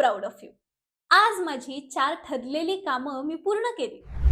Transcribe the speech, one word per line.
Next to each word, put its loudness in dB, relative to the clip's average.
proud 4
of -8
you. -20
आज 6
माझी -8
चार 0
ठरलेली -4
कामं -6
मी -4
पूर्ण -2
केली." -6